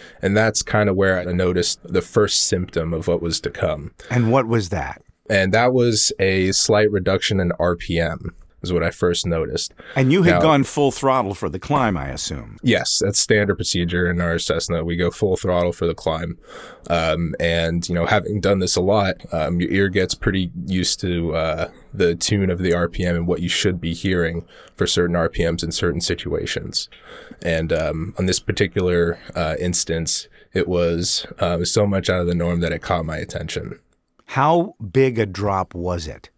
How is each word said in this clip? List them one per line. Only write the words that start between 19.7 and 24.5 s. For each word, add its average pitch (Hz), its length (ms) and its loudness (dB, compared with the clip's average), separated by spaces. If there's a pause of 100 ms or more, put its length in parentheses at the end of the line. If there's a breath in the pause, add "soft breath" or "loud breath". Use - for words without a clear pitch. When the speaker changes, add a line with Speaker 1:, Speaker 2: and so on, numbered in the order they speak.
Speaker 1:
ear 98 180 2
gets 92 240 0
pretty 92 380 -2 (160)
used 92 320 0
to, 85 340 0
uh, 80 360 -2 (220 loud breath)
the 90 220 2
tune 95 380 2
of 87 80 -2
the 87 160 2
R 87 120 0
P - 160 -4
M 87 120 2
and 85 120 0
what 85 140 0
you 87 80 -2
should 90 320 0
be 85 140 -2
hearing 85 500 0 (300 loud breath)